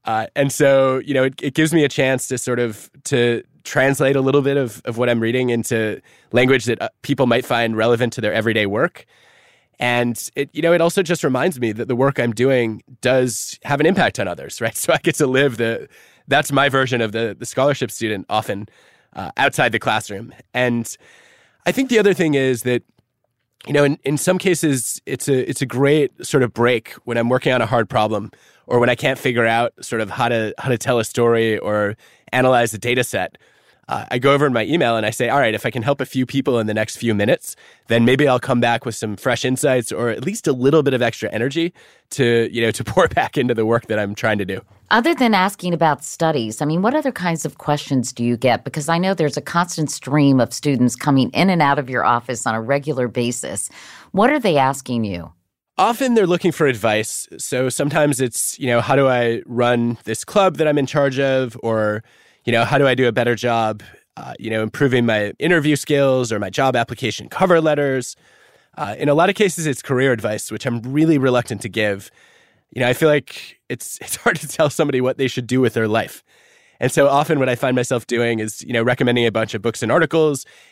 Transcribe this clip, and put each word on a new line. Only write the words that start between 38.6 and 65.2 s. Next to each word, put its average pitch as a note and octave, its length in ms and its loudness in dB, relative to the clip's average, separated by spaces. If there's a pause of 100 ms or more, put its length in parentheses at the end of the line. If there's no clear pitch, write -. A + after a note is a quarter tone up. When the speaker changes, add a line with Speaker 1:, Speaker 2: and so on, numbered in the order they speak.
Speaker 1:
with A2+ 120 -6
some G#2+ 200 -6
fresh - 280 -2
insights B2+ 480 0
or A#2 160 -2
at A2+ 160 -6
least G3 240 -4
a D3 40 4
little C#3 300 4
bit C3+ 100 0
of B2 100 0
extra A2+ 280 -2
energy C#3+ 420 -4 (380)
to, A#2 420 2
you A2+ 100 -2
know, A2+ 100 2
to A#2+ 120 -8
<laughs> - 80 -8
pour F3+ 140 4
back - 320 -2
into B2 160 0
the A2 100 0
work A#2 220 0
that G#2+ 140 -2
I'm G#2 160 -4
trying G#2+ 220 0
to G2 60 -4
do." F#2+ 160 -8 (300)
Speaker 2:
Other B3 240 2
than A#3 200 2
asking F3+ 400 0
about D#3 300 2
studies, D3 580 -2
I - 20 0
mean, D#3 160 0
what A#3 140 2
other C#4+ 160 -2
kinds F3 340 -4
of - 140 -10
questions C#3+ 540 -2
do - 100 -8
you A#2+ 140 0
get? A#2 280 2
Because D3 240 -6
I E3+ 100 0
know F#3+ 160 0
there's D3+ 220 -2
a D3 40 -4
constant E3+ 500 -2
stream C#3 480 2
of A#2+ 160 0
students B2+ 400 0
coming C3+ 360 0
in F3 200 2
and F3 100 2
out C#3+ 200 2
of B2+ 100 -8
your A#2+ 140 -2
office A#2+ 420 -2
on A2+ 80 0
a A2+ 60 -4
regular C3 480 -2
basis. B2 600 -4 (440)
What G#3+ 180 4
are D4+ 80 2
they G3 180 0
asking C3 480 0
you? F2 280 -8 (440)
Speaker 1:
Often A#3+ 380 2
they're G#3 120 6
looking F3 260 2
for D3+ 160 2
advice. G#2+ 680 -2
So C3 320 -4
sometimes D3 520 0
it's, - 400 -4
you C3+ 80 -2
know, A#2+ 120 4
"How C#3 140 0
do C#3 140 4
I A#2+ 360 0
run A#2+ 600 0
this A2+ 200 -6
club F#3+ 320 2
that D3+ 120 0
I'm D3 100 2
in - 80 0
charge C#3 320 0
of?" C3 460 0
Or, A2 400 -2 (400)
you A#2 80 0
know, A#2 120 4
"How C3+ 140 2
do C#3 80 4
I B2+ 80 4
do B2 140 2
a A#2 40 2
better A#2+ 220 2
job, A2+ 480 -2 (340)
uh, - 220 -14
you A2 120 -10
know, A2 120 -2
improving B2 420 2
my G#2+ 360 0